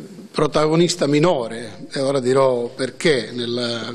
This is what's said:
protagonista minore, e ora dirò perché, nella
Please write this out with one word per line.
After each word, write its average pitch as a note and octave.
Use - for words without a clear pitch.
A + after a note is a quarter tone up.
protagonista D#3
minore, A#2+
e D3
ora C#3
dirò B2+
perché, B2+
nella A#2+